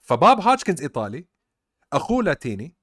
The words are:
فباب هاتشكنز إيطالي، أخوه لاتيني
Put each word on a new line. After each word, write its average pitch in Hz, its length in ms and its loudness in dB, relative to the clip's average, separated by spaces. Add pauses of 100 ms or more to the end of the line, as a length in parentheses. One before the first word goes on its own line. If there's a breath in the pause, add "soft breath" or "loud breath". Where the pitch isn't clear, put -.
فباب 196 380 4
هاتشكنز 208 420 0
إيطالي، 131 440 -8 (680)
أخوه 226 300 -2
لاتيني 127 600 -6